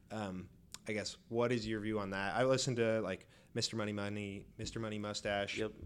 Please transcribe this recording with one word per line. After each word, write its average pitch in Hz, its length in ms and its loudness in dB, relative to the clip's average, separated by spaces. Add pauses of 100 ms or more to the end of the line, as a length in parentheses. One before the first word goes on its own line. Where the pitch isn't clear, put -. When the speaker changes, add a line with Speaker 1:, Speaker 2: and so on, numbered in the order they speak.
(120)
Speaker 1:
Um, 98 360 -4 (400)
I 110 60 -2
guess, 101 240 -4 (120)
what 120 220 4
is 113 160 0
your 110 140 0
view 107 180 0
on 98 120 -2
that? 98 240 0
I 120 100 6
listened 131 320 4
to, 110 240 4
like, 95 260 -4 (260)
Mister 113 220 -2
Money 107 160 0
Money, 101 540 -4 (120)
Mister 113 220 -6
Money 107 180 -2
Mustache, 104 600 0
Speaker 2:
Yep. 110 160 0 (120)